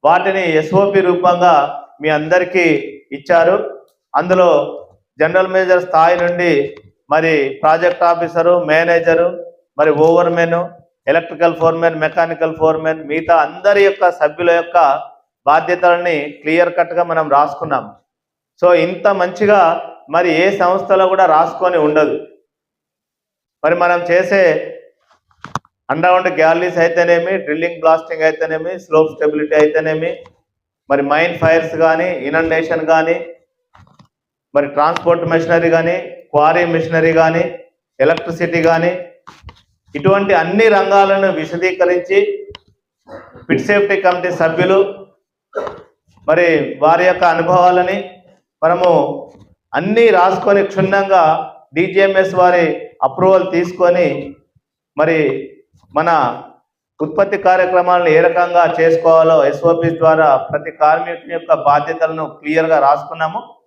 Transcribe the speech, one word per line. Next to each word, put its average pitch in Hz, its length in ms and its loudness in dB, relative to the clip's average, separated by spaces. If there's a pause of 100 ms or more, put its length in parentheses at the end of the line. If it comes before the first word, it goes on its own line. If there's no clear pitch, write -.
వాటిని 180 400 0 (160)
ఎస్ఓపి 196 480 0
రూపంగా 180 480 2 (460)
మీ 151 80 -2
అందరికీ 175 540 0 (480)
ఇచ్చారు. 165 440 0 (580)
అందులో 180 340 2 (720)
జనరల్ 185 340 0
మేనేజర్ 185 340 2
స్థాయి 170 360 2
నుండి 175 280 0 (640)
మరి 160 200 0 (280)
ప్రాజెక్ట్ 170 500 2
ఆఫీసరు, 170 420 0 (160)
మేనేజరు, 170 580 2 (520)
మరి 151 120 4 (140)
ఓవర్మెన్, 170 540 2 (480)
ఎలక్ట్రికల్ 165 540 0
ఫోర్మెన్, 165 420 0
మెకానికల్ 165 580 -2
ఫోర్మెన్, 160 480 -2
మిగతా 165 260 0 (100)
అందరి 196 380 0
యొక్క 190 360 2
సభ్యుల 170 400 0
యొక్క 170 180 -2 (680)
బాధ్యతలని 175 720 0 (240)
క్లియర్ 170 360 0
కట్‌గా 170 340 -2
మనం 160 240 -2
రాసుకున్నాం. 143 500 -2 (760)
So, 175 60 4 (180)
ఇంత 185 220 -4 (140)
మంచిగా 196 380 2 (560)
మరి 175 160 2 (120)
ఏ - 20 2 (160)
సంస్థలో 185 520 0
కూడా 190 220 2
రాసుకొని 165 520 0
ఉండదు. 196 280 0 (1500)
మరి 165 200 2
మనం 175 160 0 (100)
చేసే 185 320 2 (1500)
అండర్‌గ్రౌండ్ 180 360 2 (120)
గ్యాలరీస్ 170 420 2
అయితేనేమి, 170 500 2 (140)
డ్రిల్లింగ్ 165 380 -6
బ్లాస్టింగ్ 160 440 0
అయితేనేమి, 160 520 -4
స్లోప్ 156 340 0
స్టెబిలిటీ 151 420 -2
అయితేనేమి, 156 560 0 (800)
మరి 143 220 0
మైన్ 165 300 0
ఫైర్స్ 160 400 0
కానీ, 160 280 0 (180)
ఇనండేషన్ 160 640 -2
కానీ, 160 240 2 (1400)
మరి 143 200 0
ట్రాన్స్‌పోర్ట్ 170 580 0
మెషినరీ 165 440 2
కానీ, 165 200 -2 (360)
క్వారీ 160 300 2 (120)
మెషినరీ 165 460 0
కానీ, 165 220 0 (560)
ఎలక్ట్రిసిటీ 165 720 -2
కానీ, 165 220 0 (1040)
ఇటువంటి 190 380 0 (100)
అన్ని 202 320 2
రంగాలను 196 640 2
విశదీకరించి 180 800 -2 (1300)
పిట్ - 200 -2
సేఫ్టీ 202 380 2
కమిటీ 180 260 0 (100)
సభ్యులు 175 380 2 (1500)
మరి 170 200 2 (380)
వారి 170 200 4
యొక్క 180 180 2 (100)
అనుభవాలని 180 640 2 (640)
మనము 180 280 0 (840)
అన్నీ 214 340 2 (120)
రాసుకొని 190 520 2
క్షుణ్ణంగా 196 520 0 (520)
డీజీఎంఎస్ 190 600 0
వారి 180 300 2 (380)
అప్రూవల్ 185 480 2
తీసుకొని 175 540 0 (920)
మరి 160 200 0 (760)
మన 160 160 -2 (880)
ఉత్పత్తి 196 380 -2
కార్యక్రమాలను 180 720 2
ఏ 156 180 4
రకంగా 175 360 0 (160)
చేసుకోవాలో 165 560 2 (140)
ఎస్ఓపిస్ 165 520 -2
ద్వారా 160 260 4 (220)
ప్రతి 151 220 -8 (100)
కార్మికుని 165 540 -2
యొక్క 165 180 -2 (140)
బాధ్యతలను 160 580 -2 (140)
క్లియర్గా 160 400 0
రాసుకున్నాము. 160 600 -2 (280)